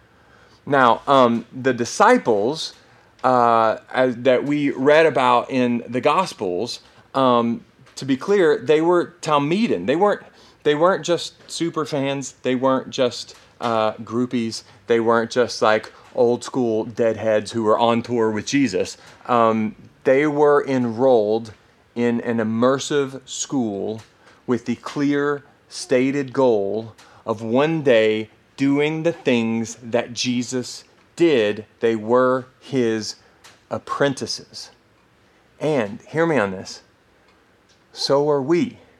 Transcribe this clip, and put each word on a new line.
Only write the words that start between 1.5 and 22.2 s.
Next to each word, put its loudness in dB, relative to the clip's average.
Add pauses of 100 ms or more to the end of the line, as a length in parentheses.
the -2
disciples, 0 (500)
uh, 2 (140)
as, 0
that 2
we -2
read 4
about 2
in 0
the -6
Gospels, -2 (340)
um, 2 (320)
to -12
be -2
clear, 2
they 2
were 0
Talmidim. 0
They 0
weren't, 0 (400)
they 2
weren't 2
just -4 (160)
super -4
fans. -4 (100)
They 0
weren't 0
just, -4 (260)
uh, 0
groupies. -6 (240)
They 4
weren't 2
just, -2
like, 2 (220)
old 2
school -2
deadheads -2
who -4
were 2
on 2
tour -2
with -6
Jesus. -2 (280)
Um, 2 (300)
they 4
were 4
enrolled 0 (400)
in 0